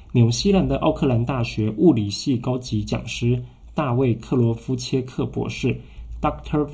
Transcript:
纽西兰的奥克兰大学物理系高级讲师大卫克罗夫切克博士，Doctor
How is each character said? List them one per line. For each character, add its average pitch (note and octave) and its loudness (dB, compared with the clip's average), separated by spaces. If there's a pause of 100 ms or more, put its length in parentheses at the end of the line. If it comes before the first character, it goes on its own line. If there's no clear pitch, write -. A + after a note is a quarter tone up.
(120)
纽 A#2 6
西 G3 0
兰 F#3 4
的 C3 0
奥 - 0
克 - 0
兰 A#2+ 2
大 B2 -2
学 A2 -2
物 E3+ 8
理 G#2 0
系 C3 -2
高 - -2
级 G#2+ -4
讲 - -4
师 A#2+ 0 (340)
大 C#3 0
卫 B2 2
克 - -4
罗 A#2 4
夫 B2+ -6
切 B2+ -2
克 B2+ -6
博 - -4
士 - -2 (400)
，Doctor D3+ -2